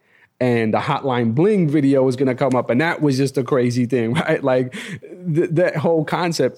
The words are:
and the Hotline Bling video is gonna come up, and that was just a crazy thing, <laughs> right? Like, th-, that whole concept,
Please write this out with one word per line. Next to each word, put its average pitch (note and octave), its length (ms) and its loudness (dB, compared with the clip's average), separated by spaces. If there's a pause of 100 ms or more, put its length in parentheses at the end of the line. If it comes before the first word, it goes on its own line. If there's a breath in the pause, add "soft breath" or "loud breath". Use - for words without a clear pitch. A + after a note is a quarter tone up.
(400 soft breath)
and A#2 340 2
the G#2+ 60 0
Hotline B2 560 -2
Bling F3+ 340 2
video C#3 380 2
is C3 80 0
gonna C3 180 0
come C3 220 0
up, A#2+ 160 0
and A#2+ 100 2
that E3 200 0
was C#3+ 160 2
just C3+ 200 0
a C3+ 60 0
crazy B2 420 0
thing, A#2 280 0
<laughs> D#3 120 -2
right? D#3 180 0
Like, B2+ 280 0 (300 loud breath)
th-, F3 500 -4
that E3 240 0
whole D#3+ 300 0
concept, D#3+ 520 -2